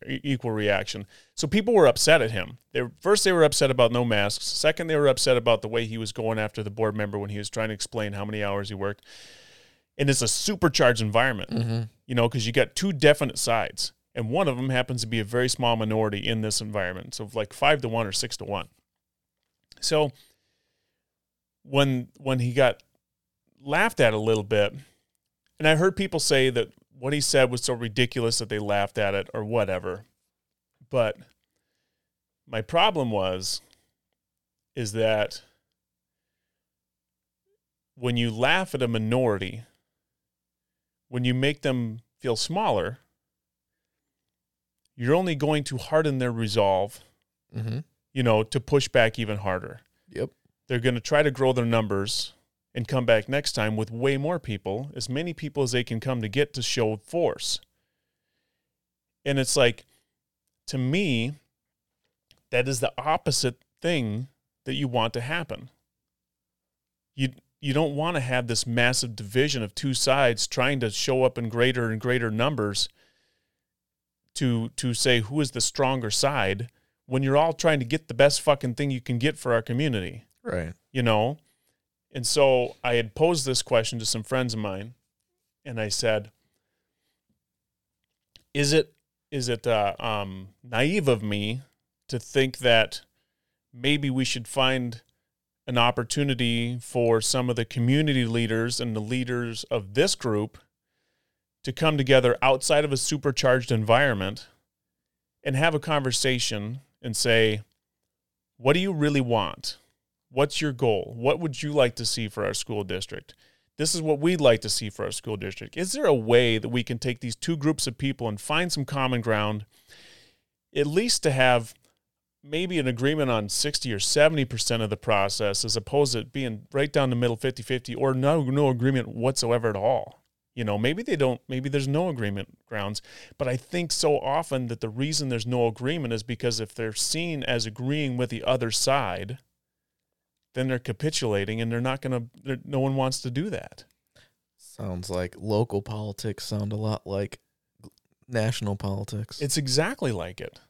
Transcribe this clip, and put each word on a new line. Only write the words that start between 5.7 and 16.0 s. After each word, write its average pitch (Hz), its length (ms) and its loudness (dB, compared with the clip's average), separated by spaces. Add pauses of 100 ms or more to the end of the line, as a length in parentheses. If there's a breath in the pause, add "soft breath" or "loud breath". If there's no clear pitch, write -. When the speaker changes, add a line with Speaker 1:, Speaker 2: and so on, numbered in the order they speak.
Speaker 1:
he 113 140 -6
was 110 140 -6
going 110 260 -2
after 107 240 -4
the 104 80 -8
board 107 260 0
member 104 220 -4
when 101 120 -6
he 104 80 -8
was 101 120 -8
trying 110 180 -4
to 107 60 -6
explain 104 400 -6
how 101 100 -6
many 107 180 -6
hours 101 280 -2
he 104 40 -8
worked. 98 300 -6 (920 loud breath)
And 139 100 0
it's 135 140 2
a 117 60 0
supercharged 147 720 2
environment, 110 480 0
Speaker 2:
Mm-hmm. 113 320 -2 (240)
Speaker 1:
you 127 80 -6
know, 120 140 4
'cause 117 180 -4
you 117 60 -2
got 120 220 2
two 196 200 -2
definite 147 440 4
sides. - 540 -2 (220)
And 113 160 -4
one 165 180 0
of 127 80 0
them 131 140 -2
happens 127 320 -2
to 113 40 -8
be 113 140 -2
a 107 40 -2
very 120 260 0
small 120 260 0
minority 110 500 0